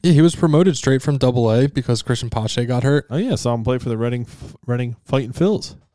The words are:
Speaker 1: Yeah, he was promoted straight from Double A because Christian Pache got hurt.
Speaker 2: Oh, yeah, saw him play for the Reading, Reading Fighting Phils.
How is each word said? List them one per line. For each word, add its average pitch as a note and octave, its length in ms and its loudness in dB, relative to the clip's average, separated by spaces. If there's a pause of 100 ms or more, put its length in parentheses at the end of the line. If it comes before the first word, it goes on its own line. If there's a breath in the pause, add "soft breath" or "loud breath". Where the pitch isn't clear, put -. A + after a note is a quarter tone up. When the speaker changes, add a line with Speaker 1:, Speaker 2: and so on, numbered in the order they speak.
Speaker 1:
Yeah, F3 100 4
he D3 80 6
was E3 160 6
promoted E3 400 2
straight C3 240 0
from C#3+ 160 -2
Double B2 340 2
A B2+ 180 2
because B2 340 -2
Christian A#2+ 260 -4
Pache A#2 380 -4
got B2 160 -2
hurt. C#3 260 0
Speaker 2:
Oh, B2 80 -6
yeah, G#3+ 200 -2
saw A#2+ 180 -2
him A#2 100 -4
play B2+ 140 -2
for A#2+ 100 -6
the A2+ 80 -2
Reading, A#2+ 300 -4 (400)
Reading A#2+ 380 -4
Fighting C3 280 -2
Phils. F#3 440 -2 (180)